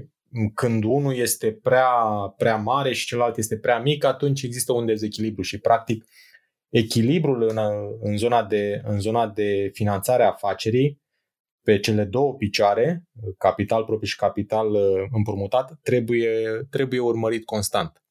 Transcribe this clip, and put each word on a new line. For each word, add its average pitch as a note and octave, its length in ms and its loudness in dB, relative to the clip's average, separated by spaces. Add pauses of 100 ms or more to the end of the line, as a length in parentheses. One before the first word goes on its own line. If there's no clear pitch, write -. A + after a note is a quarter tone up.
(540)
când A2+ 300 0
unul C3+ 320 0
este A#2 360 -2
prea, B2+ 360 2 (480)
prea A2+ 200 2
mare B2+ 360 0
și A2 140 -4
celălalt A#2+ 300 0
este A2 220 -4
prea A#2+ 220 0
mic, D3 240 0
atunci C3+ 380 0
există B2 300 -4
un A#2+ 140 0
dezechilibru G#2+ 560 -2
și, - 160 -6
practic, A2+ 460 0 (640)
echilibrul A#2+ 760 2
în, A2 160 0 (420)
în G#2 160 -2
zona A#2 260 2
de, G#2 420 -2
în G#2 160 -2
zona A2 260 0
de G2+ 460 -2
finanțare G#2 500 0
a G#2 60 6
afacerii, A2+ 720 0 (640)
pe G#2+ 160 4
cele G#2 260 0
două B2 300 0
picioare, A2 680 2 (340)
capital G#2 460 2
propriu A2 220 -2
și - 100 -6
capital, G#2+ 540 0
uh, G2 400 2
împrumutat, G#2+ 720 -2
trebuie, A#2+ 480 0 (400)
trebuie B2+ 300 -2
urmărit A2+ 440 0
constant G2+ 680 -4